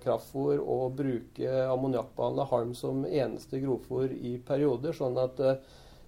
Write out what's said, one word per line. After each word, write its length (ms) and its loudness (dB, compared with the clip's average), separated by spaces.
kraftfôr 560 0
og 380 0
bruke 500 -2
ammoniakkbehandlet 1000 0
halm 260 2
som 300 -2
eneste 580 -2
grovfôr 480 0
i 280 -6
perioder. 540 0
Sånn 260 -2
at, 220 0
eh, 160 4